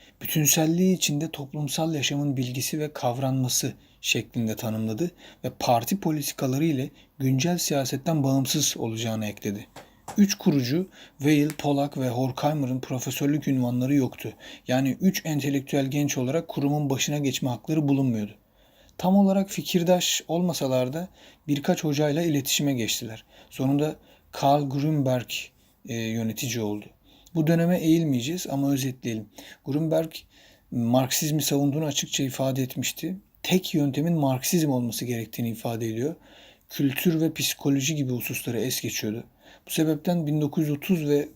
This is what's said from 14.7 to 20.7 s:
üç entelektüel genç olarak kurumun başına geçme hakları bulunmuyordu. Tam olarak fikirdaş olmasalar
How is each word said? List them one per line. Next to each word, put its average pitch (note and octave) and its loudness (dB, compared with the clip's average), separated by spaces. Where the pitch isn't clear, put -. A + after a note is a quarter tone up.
üç F#3 2
entelektüel C#3 0
genç C#3+ 0
olarak C#3 -2
kurumun C#3+ -2
başına C#3+ -2
geçme C#3 -2
hakları D3+ -2
bulunmuyordu. B2 0
Tam F#3 4
olarak G3 4
fikirdaş F3 2
olmasalar C#3 0